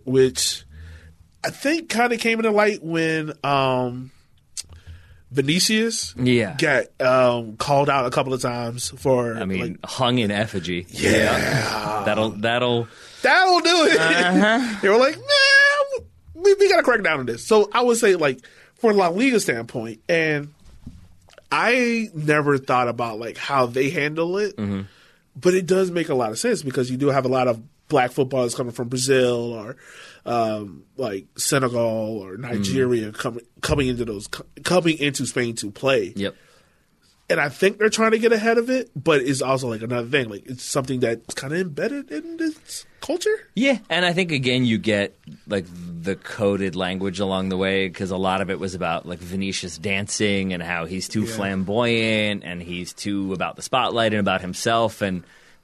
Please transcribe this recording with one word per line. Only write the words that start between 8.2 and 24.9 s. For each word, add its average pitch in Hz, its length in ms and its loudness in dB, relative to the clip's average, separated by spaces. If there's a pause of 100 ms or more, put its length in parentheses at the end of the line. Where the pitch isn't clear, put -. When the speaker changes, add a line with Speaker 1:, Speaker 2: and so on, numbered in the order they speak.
Speaker 1:
of 127 80 -2
times 120 560 -4
for, 123 380 0
Speaker 2:
I 107 100 -6
mean, 95 140 -2
Speaker 1:
like, - 260 -8
Speaker 2:
hung 123 320 0
in 107 140 2
effigy. 90 580 -4
Speaker 1:
Yeah. 107 1160 0
Speaker 2:
That'll, 107 260 0
that'll 117 560 0 (340)
Speaker 1:
That'll 349 380 6
do 339 320 4
it. 320 80 4
Speaker 2:
Uh-huh. 214 800 4
Speaker 1:
<laughs> - 40 -12
They 202 80 2
were 208 80 6
like, 277 200 4
"Man, 554 840 4 (320)
we, 392 180 6
we 392 160 6
gotta 339 140 4
crack 233 200 2
down 160 160 2
on 127 60 -6
this." 117 200 -6
So 208 280 4
I 233 80 2
would 240 160 4
say, 208 180 4
like, 147 240 0 (360)
for 220 180 4
La 190 160 4
Liga 226 320 2
standpoint, 117 680 -6
and 151 460 0 (1000)
I 226 640 2
never 151 440 2
thought 127 300 2
about, 117 320 -4
like, 113 180 -10
how 135 280 0
they 131 240 0
handle 156 480 -2
it, 202 200 -4
Speaker 2:
Mm-hmm. 101 240 -4 (540)